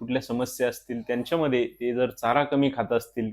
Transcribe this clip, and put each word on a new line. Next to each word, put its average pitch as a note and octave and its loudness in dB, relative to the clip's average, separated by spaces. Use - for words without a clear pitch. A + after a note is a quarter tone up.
कुठल्या B2+ -2
समस्या B2 -2
असतील, A#2 -6
त्यांच्यामध्ये B2 0
ते A#2+ -4
जर B2 2
चारा A#2+ 2
कमी C#3 4
खात A#2 -2
असतील A#2 -2